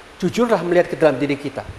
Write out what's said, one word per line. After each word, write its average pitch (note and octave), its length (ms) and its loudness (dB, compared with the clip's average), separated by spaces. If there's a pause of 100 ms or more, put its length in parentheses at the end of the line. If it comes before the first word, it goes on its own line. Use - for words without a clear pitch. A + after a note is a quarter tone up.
(200)
jujurlah G#3+ 480 0
melihat F3 240 2
ke D3 80 -6
dalam D3 160 4
diri C#3 240 -2
kita. A2+ 240 -8 (160)